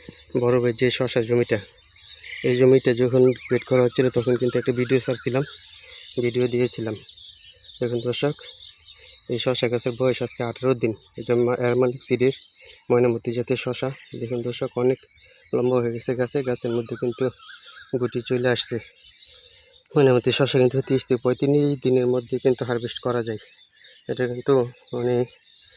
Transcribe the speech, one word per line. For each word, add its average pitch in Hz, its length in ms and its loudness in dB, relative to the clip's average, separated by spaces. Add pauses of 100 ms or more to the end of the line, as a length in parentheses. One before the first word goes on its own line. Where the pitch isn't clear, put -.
(400)
বড় 120 200 4
ভাই 120 140 2
যে 127 180 2
শশা 127 300 0
জমিটা, 117 380 2 (840)
এই 127 140 2
জমিটা 131 360 6
যখন 123 280 4 (240)
বেড 123 200 0
করা 127 180 4
হচ্ছিল 123 260 2
তখন 120 260 0
কিন্তু 123 220 0
একটা 123 160 0
ভিডিও 123 260 2
ছাড়ছিলাম, 127 440 -2 (720)
ভিডিও 120 300 0
দিয়েছিলাম। 117 480 -2 (800)
দেখুন 120 240 -4
দর্শক, 123 360 -4 (920)
এই 120 100 -2
শশা 127 280 0
গাছের 120 300 -2
বয়স 127 240 0
আজকে 123 220 -6
আঠারো 123 300 -2
দিন। 117 200 -2 (240)
এটা 120 180 -2
মা-, 120 220 2
এয়ার 120 180 0
মালিক 127 280 0
সিডের 127 320 2 (500)
ময়নামতি 120 460 2
জাতের 120 320 -2
শশা। 131 260 -6 (260)
দেখুন 120 260 -6
দর্শক, 123 340 -6
অনেক 127 240 2 (540)
লম্বা 123 240 2
হয়ে 117 160 0
গেছে 120 220 -6
গাছে, 123 280 -2
গাছের 123 280 -4
মধ্যে 120 260 -4
কিন্তু 127 280 -4 (720)
গুটি 123 240 -4
চলে 123 280 -2
আসছে। 120 280 -2 (1120)
ময়নামতি 131 400 4
শশা 139 280 2
কিন্তু 127 220 4
তিরিশ 131 240 0
থেকে 123 160 0
পঁয়ত্রিশ 143 600 2
দিনের 127 260 2
মধ্যে 123 320 -2
কিন্তু 127 260 2
হারভেস্ট 120 340 -4
করা 120 240 -2
যায়। 110 180 -8 (680)
এটা 127 200 -4
কিন্তু 123 260 -2 (380)
মানে 123 240 0 (600)